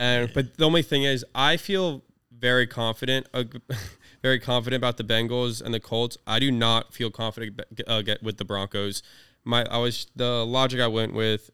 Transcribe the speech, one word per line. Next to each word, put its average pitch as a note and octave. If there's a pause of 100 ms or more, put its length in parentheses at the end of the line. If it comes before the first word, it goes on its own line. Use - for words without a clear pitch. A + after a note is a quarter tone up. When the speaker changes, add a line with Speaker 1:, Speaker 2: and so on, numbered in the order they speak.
Speaker 1:
And B2
Speaker 2:
Yeah. A#2
Speaker 1:
but C3+
the D#3+
only E3
thing C#3
is, C3+ (120)
I D3
feel F3+ (340)
very B2
confident, B2
uh, B2+ (380)
<laughs> -
very C3
confident B2
about A#2+
the A#2
Bengals A#2
and A#2+
the A2+
Colts. A#2 (100)
I A2
do C3+
not A#2
feel A2+
confident A2 (160)
be-, A#2+
uh, A2
get G#2
with A2
the G#2
Broncos. G2+ (400)
My, A#2+
I A#2
was, A#2+
the A#2+
logic B2+
I A#2+
went A2
with A2